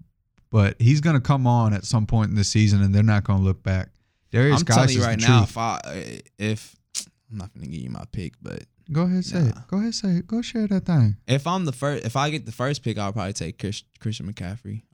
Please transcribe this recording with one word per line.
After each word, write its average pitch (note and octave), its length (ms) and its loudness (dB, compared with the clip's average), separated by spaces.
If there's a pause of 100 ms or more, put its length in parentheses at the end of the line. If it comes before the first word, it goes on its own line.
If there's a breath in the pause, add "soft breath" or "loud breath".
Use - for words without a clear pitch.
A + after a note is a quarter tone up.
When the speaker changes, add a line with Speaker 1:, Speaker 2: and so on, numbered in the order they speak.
(500)
Speaker 1:
But G2+ 300 4
he's C3+ 200 6
gonna D3+ 200 2
come C3 260 2
on A#2 280 4
at F#2 100 -4
some A2 220 0
point A2 240 2
in G2+ 60 -2
the G2+ 80 2
season, G#2 380 4
and G2 120 4
they're G#2 80 6
not G#2+ 220 4
gonna F#2+ 180 2
look F#2+ 200 0
back. F#2 280 -4 (400)
Darius C3+ 300 4
Speaker 2:
I'm E3+ 40 0
Speaker 1:
Geis A#2 120 4
Speaker 2:
telling C3 140 6
you B2+ 100 2
Speaker 1:
is A#2+ 60 2
Speaker 2:
right A2 140 0
Speaker 1:
the A2+ 60 0
Speaker 2:
now, B2 120 6
Speaker 1:
truth. A#2 120 2
Speaker 2:
if - 80 -14
I, A2+ 220 -4 (580)
if, G#2+ 380 -4 (540)
I'm G#2+ 80 -12
not G2 160 -12
gonna - 120 -14
give D2 140 -10
you B1 100 -10
my G#1 220 -12
pick, F2 300 -10
but G1+ 220 -14 (280)
Speaker 1:
Go D#3 100 0
ahead, F3+ 220 0
say - 140 -6
it. C3 160 2
Speaker 2:
Nah. - 140 -18
Speaker 1:
Go F#3 100 -4
ahead, A3+ 160 -2
say - 220 -4
it. F3 100 -4
Go A3+ 160 -4
share A3 240 -4
that F#3+ 200 -2
thing. A#2+ 300 2 (120)
Speaker 2:
If C#3 180 0
I'm F3+ 180 -2
the D3 80 -2
first, C#3 320 -4
if A2+ 120 -4
I C#3+ 140 0
get D3+ 160 -6
the A2+ 60 -10
first C#3 300 -4
pick, A2 160 -4
I'll G2+ 140 -4
probably G2+ 220 -4
take E2 240 -8
Chris, - 260 -6 (160)
Christian G#2+ 320 -8
McCaffrey G#2 500 -10 (120)